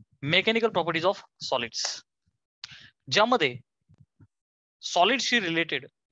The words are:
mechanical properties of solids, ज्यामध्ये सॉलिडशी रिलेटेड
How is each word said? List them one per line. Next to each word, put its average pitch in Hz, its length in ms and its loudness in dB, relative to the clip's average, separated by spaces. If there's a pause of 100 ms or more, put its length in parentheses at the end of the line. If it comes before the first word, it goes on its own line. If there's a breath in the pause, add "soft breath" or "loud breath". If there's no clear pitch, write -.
(260)
mechanical 220 460 2
properties 165 340 0
of 190 120 2 (360)
solids, - 480 -4 (1080 loud breath)
ज्यामध्ये 180 480 2 (1200)
सॉलिडशी 226 580 2
रिलेटेड 165 480 -2 (240)